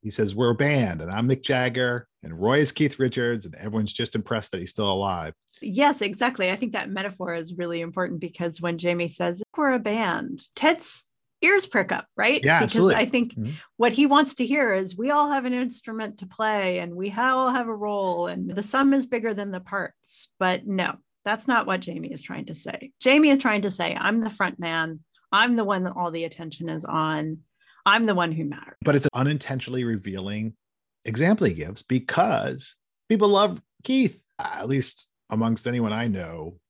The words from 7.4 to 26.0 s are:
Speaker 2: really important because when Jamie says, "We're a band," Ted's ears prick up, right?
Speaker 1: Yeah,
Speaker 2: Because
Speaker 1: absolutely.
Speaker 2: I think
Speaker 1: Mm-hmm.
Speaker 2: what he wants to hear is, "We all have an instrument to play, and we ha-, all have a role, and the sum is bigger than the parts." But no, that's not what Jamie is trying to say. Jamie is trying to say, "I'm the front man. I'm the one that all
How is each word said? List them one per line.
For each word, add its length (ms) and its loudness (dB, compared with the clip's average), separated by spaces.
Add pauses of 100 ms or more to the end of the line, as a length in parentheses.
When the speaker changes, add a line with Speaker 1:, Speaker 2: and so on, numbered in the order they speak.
Speaker 2:
really 240 -4
important 400 -4
because 400 -6
when 160 -2
Jamie 300 0
says, 340 -4 (160)
"We're 140 2
a 80 0
band," 680 -2 (100)
Ted's 500 0 (360)
ears 260 4
prick 240 0
up, 240 -6
right? 280 2
Speaker 1:
Yeah, 160 6
Speaker 2:
Because 160 2
Speaker 1:
absolutely. 200 6
Speaker 2:
I 100 2
think 300 0
Speaker 1:
Mm-hmm. 160 -4 (260)
Speaker 2:
what 160 4
he 120 4
wants 300 4
to 100 0
hear 280 2
is, 240 -2
"We 140 -2
all 200 4
have 140 0
an 80 -2
instrument 680 -6
to 80 -14
play, 520 -2
and 160 -8
we 140 -4
ha-, 260 2
all 140 2
have 180 0
a 80 -4
role, 520 -2
and 220 -6
the 140 -4
sum 300 4
is 140 2
bigger 260 -2
than 180 -6
the 100 -8
parts." 680 -10 (100)
But 280 0
no, 280 -2 (300)
that's 220 -2
not 180 2
what 160 -2
Jamie 320 -10
is 80 -14
trying 240 -10
to 100 -12
say. 440 -12
Jamie 300 6
is 100 8
trying 240 2
to 80 -2
say, 280 -2
"I'm 220 2
the 80 -2
front 300 -4
man. 400 -4 (320)
I'm 260 4
the 80 0
one 180 0
that 140 -4
all 140 -2